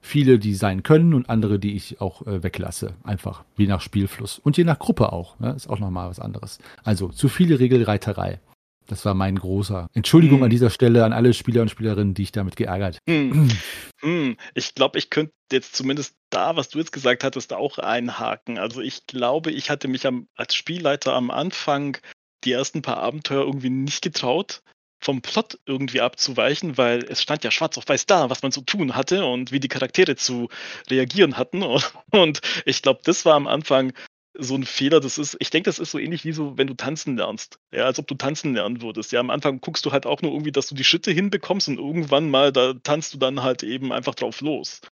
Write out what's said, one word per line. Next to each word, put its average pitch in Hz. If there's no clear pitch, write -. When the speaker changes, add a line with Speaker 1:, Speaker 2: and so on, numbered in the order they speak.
Speaker 1:
viele, 131
die 104
sein 95
können 160
und 123
andere, 107
die 101
ich -
auch, 95
äh, 98
weglasse. 92
Einfach -
je 101
nach 95
Spielfluss -
und -
je 180
nach 165
Gruppe -
auch, 85
ne? 117
Ist -
auch 104
nochmal 90
was 87
anderes. 104
Also 95
zu 135
viele 165
Regelreiterei. 104
Das -
war 104
mein 95
großer, 92
Entschuldigung 139
Speaker 2:
Hm. 131
Speaker 1:
an 120
dieser 120
Stelle 117
an 110
alle 117
Spieler 117
und 110
Spielerinnen, 104
die 101
ich 92
damit 95
geärgert. 95
Speaker 2:
Hm. 151
Hm. 147
Ich -
glaub, 131
ich 147
könnte 156
jetzt 131
zumindest 135
da, 160
was 139
du 151
jetzt 160
gesagt 127
hattest, 135
auch 120
einhaken. 117
Also 117
ich 120
glaube, 135
ich -
hatte 143
mich 131
am, 123
als -
Spielleiter 147
am 127
Anfang 143
die 127
ersten 135
paar 123
Abenteuer 139
irgendwie 135
nicht 135
getraut, 156
vom 135
Plot -
irgendwie 131
abzuweichen, 127
weil 120
es -
stand 151
ja 113
schwarz -
auf 127
weiß 139
da, 160
was 131
man 135
zu 135
tun 131
hatte 175
und 127
wie 139
die 131
Charaktere 135
zu 120
reagieren 131
hatten. 175
<laughs> -
Und, 156
und 165
ich -
glaub, 135
das -
war 156
am 143
Anfang 135
so 135
ein 135
Fehler, 143
das 135
ist, 147
ich -
denk, 170
das 180
ist 175
so 151
ähnlich 156
wie 160
so, 147
wenn 135
du 139
tanzen 131
lernst. 101
Ja, -
als 131
ob 147
du 139
tanzen 139
lernen 110
würdest. 110
Ja, 123
am 123
Anfang 135
guckst -
du 147
halt 139
auch 143
nur 156
irgendwie, 147
dass 139
du -
die 135
Schritte 180
hinbekommst 190
und 135
irgendwann 147
mal, 139
da 127
tanzt 147
du 147
dann 135
halt 131
eben 127
einfach 127
drauf 113
los. 139